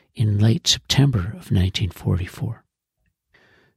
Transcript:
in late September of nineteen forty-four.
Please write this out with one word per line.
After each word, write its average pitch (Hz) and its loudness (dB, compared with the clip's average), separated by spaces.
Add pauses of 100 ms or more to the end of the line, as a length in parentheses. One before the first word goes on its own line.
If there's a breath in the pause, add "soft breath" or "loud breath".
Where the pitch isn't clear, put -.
(160 soft breath)
in 104 0
late 113 2
September 117 0
of - -10
nineteen 95 0
forty-four. - -6 (1120 soft breath)